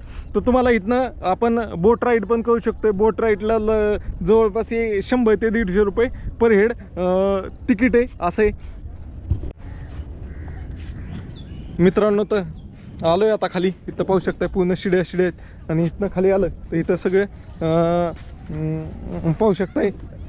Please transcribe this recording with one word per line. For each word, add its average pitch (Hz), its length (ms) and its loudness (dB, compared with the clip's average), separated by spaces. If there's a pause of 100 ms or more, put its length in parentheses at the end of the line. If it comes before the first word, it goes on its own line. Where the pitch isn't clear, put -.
(360)
तर 208 40 0
तुम्हाला 247 300 4
इथनं 240 400 2 (120)
आपण 233 380 2 (180)
बोट 220 260 4
राईड 233 220 2
पण 233 160 2
करू 233 240 2
शकतो. 214 260 2
बोट 214 300 2
राईडला 220 360 2
ल-, 214 680 0
जवळपास 214 400 4
हे 226 360 0
शंभर 233 340 4
ते 226 140 2
दीडशे 208 340 2
रुपये 226 240 2 (340)
per 233 100 6
head, 214 200 6 (280)
अ, 190 400 2 (300)
तिकीट 233 260 4
आहे, 240 100 4 (160)
असं 175 220 2
आहे. 208 80 4 (3250)
मित्रांनो, 202 400 4
तर 208 180 0 (680)
आलोय 196 220 4
आता 202 240 0
खाली. 185 140 0
इथं - 360 -4
पाहू 190 160 2
शकताय - 280 -2
पूर्ण 185 300 0
शिड्या, 185 280 2
शिड्या 180 220 0
आहेत - 440 -10
आणि 165 140 2
इथनं 190 300 -2
खाली 190 160 4
आलं 190 160 4
तर - 280 -8
इथं 170 200 2
सगळे, 190 280 2 (380)
अ, 165 40 0 (840)
अं, 160 840 -4
पाहू 208 220 4
शकताय 202 380 0 (380)